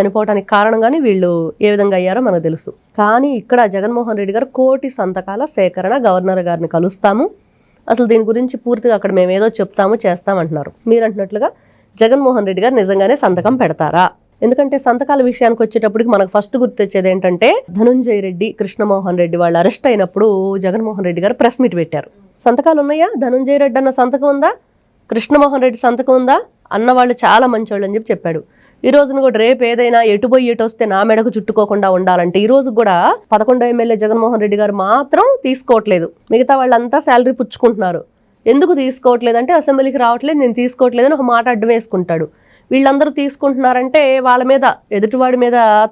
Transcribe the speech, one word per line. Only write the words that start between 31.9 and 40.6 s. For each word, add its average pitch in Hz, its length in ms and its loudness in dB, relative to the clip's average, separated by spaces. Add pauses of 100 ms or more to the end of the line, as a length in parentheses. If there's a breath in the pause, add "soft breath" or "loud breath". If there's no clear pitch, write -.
ఉండాలంటే, 180 500 0
ఈ 208 60 2
రోజు 262 240 2
కూడా 214 460 0 (160)
పదకొండో 240 340 2
ఎమ్మెల్యే 233 300 0
జగన్మోహన్ 220 440 0
రెడ్డి 208 160 0
గారు 208 160 0
మాత్రం 277 720 0
తీసుకోవట్లేదు, 214 680 -2 (180)
మిగతా 254 260 2
వాళ్ళంతా 247 420 0
శాలరీ 254 340 2
పుచ్చుకుంటున్నారు. 202 720 -2 (420)
ఎందుకు 294 280 2
తీసుకోవట్లేదు 247 640 0
అంటే, 254 140 0
"అసెంబ్లీకి 277 440 0
రావట్లేదు, 254 420 0
నేను 254 140 2
తీసుకోవట్లేదు" 247 540 0